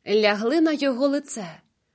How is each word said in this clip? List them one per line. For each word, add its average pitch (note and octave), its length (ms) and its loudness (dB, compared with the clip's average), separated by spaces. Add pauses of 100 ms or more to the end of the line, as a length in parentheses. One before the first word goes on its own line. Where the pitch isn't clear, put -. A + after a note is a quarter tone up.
лягли G#3+ 540 2
на D#4 100 4
його C#4 360 0
лице, B3+ 540 -6 (340)